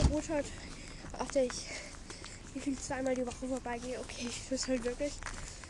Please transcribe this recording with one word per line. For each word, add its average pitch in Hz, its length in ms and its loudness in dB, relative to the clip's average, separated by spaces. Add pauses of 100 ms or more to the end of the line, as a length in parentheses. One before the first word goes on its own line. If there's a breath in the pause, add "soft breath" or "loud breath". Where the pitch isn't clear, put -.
Botschaft, 294 440 2 (680 loud breath)
auf 254 140 0
der 262 140 8
ich - 200 -2 (880 loud breath)
gefühlt 269 260 0
zweimal 262 360 2
die 254 100 2
Woche 247 220 -4
vorbeigehe. 247 500 -2
Okay, 240 300 -4
ich - 200 -6
muss 262 200 0
halt 254 160 4
wirklich. 254 280 0 (580 loud breath)